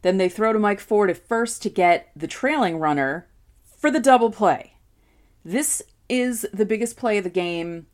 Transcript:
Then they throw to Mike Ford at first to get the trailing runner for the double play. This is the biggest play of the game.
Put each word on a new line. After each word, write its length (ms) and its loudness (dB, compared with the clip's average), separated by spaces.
Then 160 2
they 120 2
throw 240 0
to 60 2
Mike 200 0
Ford 300 2
at 80 -2
first 460 -4
to 60 -4
get 460 2
the 120 -10
trailing 520 -2
runner 480 -2
for 280 -2
the 80 0
double 300 6
play. 440 0
This 380 -4
is 460 -2
the 120 0
biggest 300 -4
play 220 -2
of 80 -4
the 40 -4
game. 640 -6